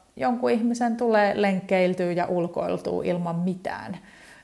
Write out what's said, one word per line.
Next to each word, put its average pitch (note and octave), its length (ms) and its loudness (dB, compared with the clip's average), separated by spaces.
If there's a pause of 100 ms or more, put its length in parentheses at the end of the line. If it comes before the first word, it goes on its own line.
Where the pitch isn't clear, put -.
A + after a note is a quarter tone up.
(160)
jonkun A#3+ 360 0
ihmisen A#3 460 0
tulee G#3+ 440 2
lenkkeiltyä F#3 720 2
ja F3 140 0
ulkoiltua F3 800 -2
ilman F3 320 -2
mitään F3 640 -4 (460)